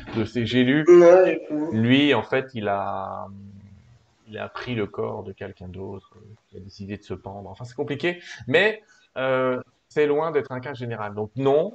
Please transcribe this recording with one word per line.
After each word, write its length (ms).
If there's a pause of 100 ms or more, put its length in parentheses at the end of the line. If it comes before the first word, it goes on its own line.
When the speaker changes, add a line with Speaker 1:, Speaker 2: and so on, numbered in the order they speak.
(140)
Speaker 1:
de 120
ces, 180
j'ai 180
lu. 260
Speaker 2:
Non, 360
j'ai 120
pas 180
lu. 260
Speaker 1:
Lui, 340
en 80
fait, 300
il 160
a, 600 (1000)
il 80
a 140
pris 240
le 120
corps 360
de 100
quelqu'un 360
d'autre, 480
euh, 40 (300)
qui 80
a 20
décidé 380
de 40
se 120
pendre. 340
Enfin, 160
c'est 100
compliqué, 460 (260)
mais, 360 (340)
euh, 460 (260)
c'est 180
loin 240
d'être 220
un 80
cas 140
général. 400
Donc 220
non, 380